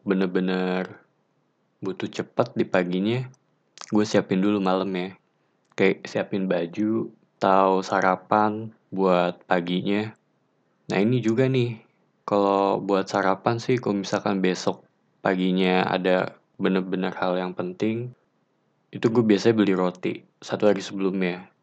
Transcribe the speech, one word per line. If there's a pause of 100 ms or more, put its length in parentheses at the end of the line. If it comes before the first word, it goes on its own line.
bener-bener (800)
butuh
cepet
di
paginya, (640)
gue
siapin
dulu
malam
ya. (640)
Kayak
siapin
baju (320)
atau
sarapan (240)
buat
paginya. (800)
Nah,
ini
juga
nih, (480)
kalau
buat
sarapan
sih,
kalau
misalkan
besok (400)
paginya
ada (240)
bener-bener
hal
yang
penting, (800)
itu
gue
biasanya
beli
roti (240)
satu
hari
sebelumnya. (140)